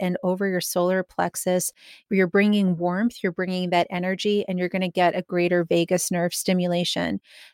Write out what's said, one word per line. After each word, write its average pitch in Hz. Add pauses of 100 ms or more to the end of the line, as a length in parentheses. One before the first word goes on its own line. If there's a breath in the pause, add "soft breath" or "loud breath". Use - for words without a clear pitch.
and 180
over 185
your 185
solar 185
plexus, 180 (400 loud breath)
you're 190
bringing 202
warmth, 180
you're 190
bringing 180
that 175
energy, 190
and 185
you're 180
gonna 185
get 175
a 185
greater 175
vagus 170
nerve 175
stimulation. 175 (340 loud breath)